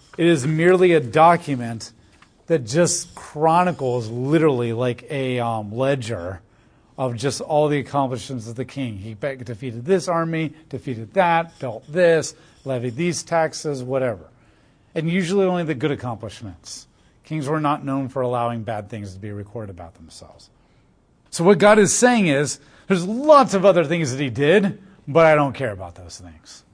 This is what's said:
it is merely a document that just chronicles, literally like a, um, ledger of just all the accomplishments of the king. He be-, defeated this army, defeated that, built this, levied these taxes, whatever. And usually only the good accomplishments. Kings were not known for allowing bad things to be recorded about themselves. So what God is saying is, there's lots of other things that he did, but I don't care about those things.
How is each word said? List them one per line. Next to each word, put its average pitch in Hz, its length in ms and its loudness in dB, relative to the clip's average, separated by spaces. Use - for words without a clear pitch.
it 170 80 2
is 151 200 4
merely 175 460 4
a 160 80 4
document 139 920 2
that 151 200 0
just 156 480 -2
chronicles, 147 960 0
literally 127 640 0
like 123 360 -4
a, 131 300 -4
um, 113 340 -4
ledger 113 680 -4
of 131 160 -4
just 123 260 -4
all 151 280 0
the 147 100 0
accomplishments 127 720 -4
of 113 80 -14
the 131 80 -6
king. 113 340 -8
He 110 160 -12
be-, 135 220 -8
defeated 120 480 -12
this 185 240 0
army, 165 440 -2
defeated 117 460 -10
that, 170 460 0
built 113 280 -10
this, 165 460 2
levied 123 320 -6
these 170 260 -4
taxes, 156 600 -4
whatever. 123 400 -4
And 165 120 -2
usually 190 380 0
only 180 160 -2
the 151 140 -4
good 147 160 -2
accomplishments. 110 960 -12
Kings 156 240 -6
were 156 140 -2
not 147 240 -2
known 135 240 -4
for 135 120 -6
allowing 120 440 -2
bad 104 260 -8
things 104 240 -12
to 95 60 -18
be 104 100 -12
recorded 101 400 -12
about 85 240 -18
themselves. - 560 -20
So - 140 -4
what 190 140 8
God 208 200 8
is 202 160 4
saying 233 320 4
is, 143 320 0
there's 180 180 0
lots 262 480 4
of 185 100 2
other 175 200 6
things 156 260 -2
that 135 100 -6
he 139 100 -2
did, 160 520 2
but 156 180 4
I 156 120 8
don't 143 160 2
care 127 180 -6
about 92 240 -12
those 87 240 -20
things. 82 560 -20